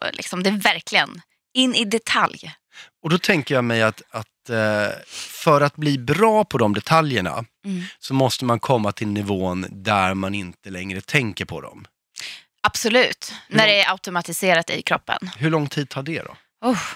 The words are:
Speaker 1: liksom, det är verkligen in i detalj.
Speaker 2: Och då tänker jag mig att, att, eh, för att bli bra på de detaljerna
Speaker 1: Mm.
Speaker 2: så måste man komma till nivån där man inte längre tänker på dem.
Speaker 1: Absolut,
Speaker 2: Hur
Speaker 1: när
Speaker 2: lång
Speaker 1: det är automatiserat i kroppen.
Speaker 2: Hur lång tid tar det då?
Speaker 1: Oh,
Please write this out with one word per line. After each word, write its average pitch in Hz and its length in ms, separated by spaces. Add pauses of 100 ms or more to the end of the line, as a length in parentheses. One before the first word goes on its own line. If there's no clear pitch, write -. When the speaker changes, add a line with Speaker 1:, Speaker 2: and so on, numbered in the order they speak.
(120)
Speaker 1:
liksom, - 300
det 196 80
är 202 80
verkligen 175 640 (340)
in 254 200
i 226 100
detalj. 202 680 (500)
Speaker 2:
Och 160 80
då 175 80
tänker 156 360
jag 123 100
mig 117 180
att, 110 280
att, - 400
eh, 107 380 (180)
för - 540
att 143 160
bli 147 220
bra 202 460
på - 140
de 107 160
detaljerna 113 720 (200)
Speaker 1:
Mm. 185 200 (140)
Speaker 2:
så - 160
måste 135 300
man 117 160
komma 107 320
till - 160
nivån 95 640
där 95 440
man 95 200
inte 95 360
längre 95 300
tänker 117 440
på 82 160
dem. - 260 (760)
Speaker 1:
Absolut, - 680 (160)
Speaker 2:
Hur - 80
Speaker 1:
när 220 100
Speaker 2:
lång 214 80
Speaker 1:
det 202 80
är - 80
automatiserat 180 800
i - 120
kroppen. - 540
Speaker 2:
Hur 147 140
lång 151 180
tid 143 200
tar 135 140
det 147 200
då? - 140 (320)
Speaker 1:
Oh, 202 140 (140)